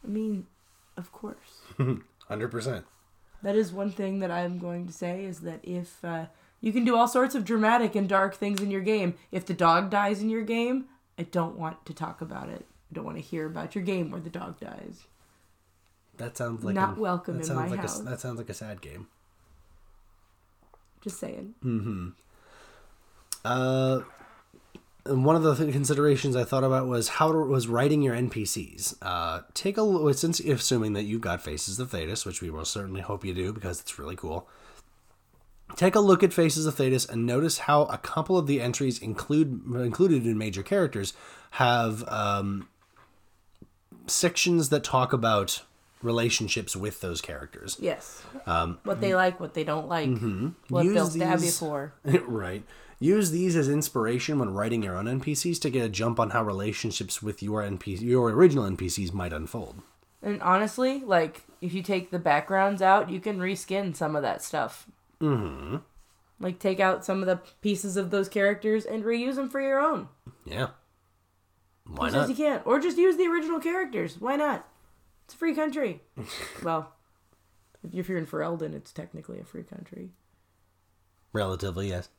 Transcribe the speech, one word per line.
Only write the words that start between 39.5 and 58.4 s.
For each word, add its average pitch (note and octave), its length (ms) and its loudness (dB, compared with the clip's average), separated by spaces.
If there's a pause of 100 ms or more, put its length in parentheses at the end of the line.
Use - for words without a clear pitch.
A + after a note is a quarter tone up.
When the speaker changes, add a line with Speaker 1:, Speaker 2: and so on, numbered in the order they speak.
Speaker 2:
included B2 520 4
in A2+ 120 2
major G2+ 260 -2
characters D3 500 0 (380)
have, A#2 580 2
um, G2+ 580 -2 (1400)
sections E3+ 640 4
that C#3+ 160 2
talk B2+ 300 2
about A2 480 2 (400)
relationships A#2 760 0
with G2+ 260 -6
those F2 200 -4
characters. - 580 -10
Speaker 1:
Yes. - 440 -6 (220)
Speaker 2:
Um, E3+ 380 0
Speaker 1:
What G3 180 -2
they G3 140 2
like, F#3 240 4
what E3 140 -8
they D#3 120 -2
don't D#3 240 -4
like, D#3+ 180 0
Speaker 2:
Mm-hmm. A2+ 420 0 (200)
Speaker 1:
what E3+ 160 4
Speaker 2:
Use G3 80 4
Speaker 1:
they'll G#3 140 4
stab F3 320 0
you E3 60 2
Speaker 2:
these E3+ 140 0
Speaker 1:
for. D3 400 -4
Speaker 2:
<laughs> - 60 -20
Right. G#2+ 580 0 (380)
Use F3+ 300 4
these E3+ 240 2
as C#3+ 140 4
inspiration C3+ 720 0
when G#2 140 0
writing A2+ 280 0
your F#2 160 -4
own G2+ 100 -4
N C3 120 -2
P D3 160 -2
Cs E3 240 -2
to D3+ 100 -2
get B2 160 0
a A2 40 -2
jump A2+ 300 0
on A2 120 2
how A2+ 120 0
relationships G2+ 800 -4
with G#2+ 220 -6
your G#2+ 180 -2
N G2+ 160 -4
P F#2+ 180 -6
C, G#2+ 100 -6
your A#2+ 260 6
original C#3 340 8